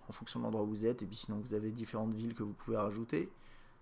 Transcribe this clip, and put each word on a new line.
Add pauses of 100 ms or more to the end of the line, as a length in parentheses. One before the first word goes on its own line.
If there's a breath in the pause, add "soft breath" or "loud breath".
en
fonction
de
l'endroit
où
vous
êtes,
et
puis
sinon
vous
avez
différentes
villes
que
vous
pouvez
rajouter. (520 loud breath)